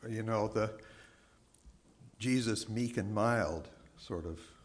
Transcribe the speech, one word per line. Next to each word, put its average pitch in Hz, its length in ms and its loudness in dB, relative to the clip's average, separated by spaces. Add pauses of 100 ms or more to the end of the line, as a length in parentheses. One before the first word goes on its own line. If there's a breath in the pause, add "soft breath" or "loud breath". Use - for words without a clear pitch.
you 113 140 -4
know, 110 260 2
the 110 240 2 (1500 loud breath)
Jesus 113 500 2
meek 117 280 -2
and 101 180 -2
mild 104 520 2 (300)
sort 85 300 -6
of 82 120 -8 (260)